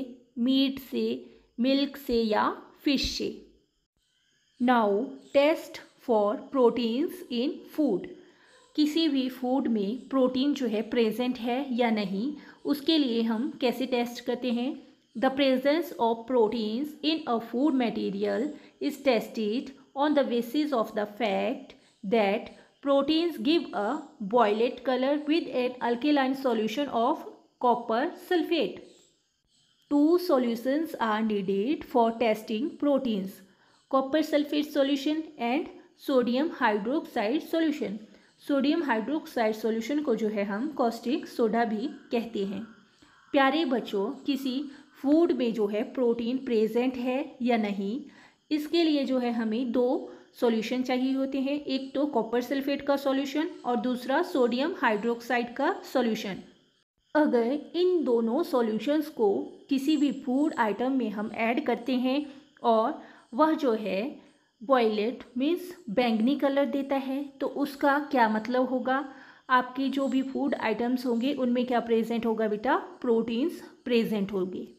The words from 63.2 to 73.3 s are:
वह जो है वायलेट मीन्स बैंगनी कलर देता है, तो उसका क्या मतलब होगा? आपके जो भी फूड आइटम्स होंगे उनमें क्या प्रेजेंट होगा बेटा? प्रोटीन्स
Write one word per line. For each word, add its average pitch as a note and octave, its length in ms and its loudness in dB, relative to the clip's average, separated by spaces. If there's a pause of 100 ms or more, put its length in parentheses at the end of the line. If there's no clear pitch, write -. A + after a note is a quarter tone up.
वह D#4 200 4
जो B3+ 180 2
है G#3+ 480 -4 (420)
वायलेट A3 640 2 (140)
मीन्स D#4+ 340 0 (180)
बैंगनी A#3 460 2
कलर C#4 300 2
देता C#4 300 -2
है, C4 260 -4 (180)
तो C#4 60 -2
उसका C#4+ 520 0 (120)
क्या A#3+ 180 4
मतलब B3 400 0
होगा? C4 360 0 (460)
आपके B3+ 380 0
जो C4+ 200 -2
भी C4 140 0
फूड C4+ 320 -2
आइटम्स A#3+ 520 -2
होंगे A#3+ 280 0
उनमें B3 320 0
क्या A#3+ 140 0
प्रेजेंट A3+ 460 0
होगा A3 220 0
बेटा? A3+ 280 0
प्रोटीन्स A#3+ 840 -2 (240)